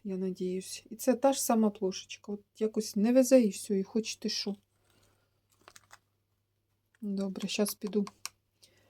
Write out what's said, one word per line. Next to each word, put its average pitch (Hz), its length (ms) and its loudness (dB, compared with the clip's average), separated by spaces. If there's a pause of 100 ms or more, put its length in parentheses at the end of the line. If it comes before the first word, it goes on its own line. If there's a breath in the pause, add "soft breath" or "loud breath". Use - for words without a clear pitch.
я 190 140 -6
надіюсь. 185 720 -6
І 214 60 -12
це 254 180 0
та 269 200 2
ж 269 100 -2
сама 220 260 2
плошечка. - 600 -6
От 208 100 -8 (180)
якось 214 360 -2
не 214 180 4
везе 262 280 8
і 220 80 2
все, 190 300 -2
і 190 40 -2
хоч 220 320 -4
ти - 140 -8
що. - 260 -6 (2500)
Добре, 196 460 -4
щас 202 260 0
піду 202 320 -2 (840 soft breath)